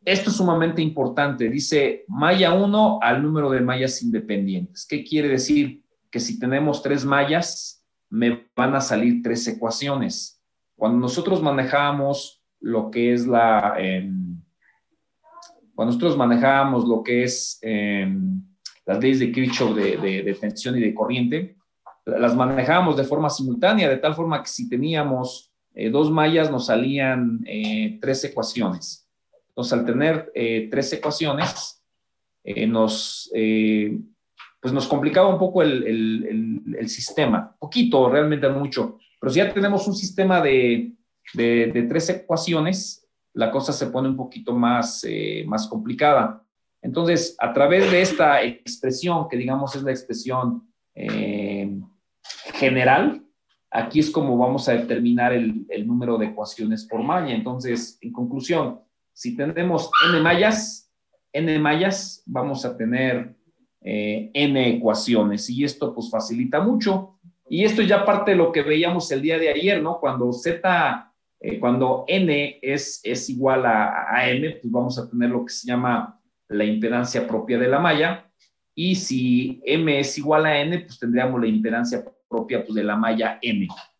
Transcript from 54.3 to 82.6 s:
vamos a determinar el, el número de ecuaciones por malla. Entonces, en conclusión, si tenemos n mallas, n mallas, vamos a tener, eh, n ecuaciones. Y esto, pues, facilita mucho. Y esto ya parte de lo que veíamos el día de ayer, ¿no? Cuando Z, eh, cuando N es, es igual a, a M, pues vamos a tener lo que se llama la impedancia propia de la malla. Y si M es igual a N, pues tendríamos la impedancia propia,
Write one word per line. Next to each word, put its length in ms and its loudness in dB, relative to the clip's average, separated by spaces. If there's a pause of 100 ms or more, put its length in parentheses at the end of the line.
vamos 320 2
a 40 4
determinar 600 2
el, 360 -2
el 160 -6
número 320 0
de 100 0
ecuaciones 580 -6
por 180 -6
malla. 320 -2
Entonces, 640 -6
en 140 -12
conclusión, 640 -4 (340)
si 220 -8
tenemos 560 -2 (180)
n 120 4
mallas, 680 2 (440)
n 260 0
mallas, 680 0
vamos 400 -4
a 100 -4
tener, 600 -2 (460)
eh, 520 -4
n 440 2
ecuaciones. 720 0
Y 140 -2
esto, 300 -4
pues, 160 -10
facilita 520 -2
mucho. 580 0 (280)
Y 180 0
esto 160 2
ya 240 4
parte 260 2
de 60 4
lo 140 4
que 100 0
veíamos 500 0
el 100 -2
día 160 0
de 120 2
ayer, 340 2
¿no? 160 -2
Cuando 320 0
Z, 800 0 (280)
eh, 180 -6
cuando 480 2
N 540 0
es, 420 -6
es 260 -6
igual 360 2
a, 500 0
a 140 2
M, 200 -2 (120)
pues 100 -6
vamos 260 -2
a 120 -10
tener 200 0
lo 160 -2
que 60 -14
se 160 -10
llama 500 -2 (300)
la 160 0
impedancia 640 0
propia 320 -2
de 80 2
la 120 2
malla. 520 0 (420)
Y 220 0
si 720 0
M 340 2
es 180 -4
igual 280 2
a 120 2
N, 220 0
pues 180 -16
tendríamos 440 0
la 60 0
impedancia 580 -2 (240)
propia, 340 -4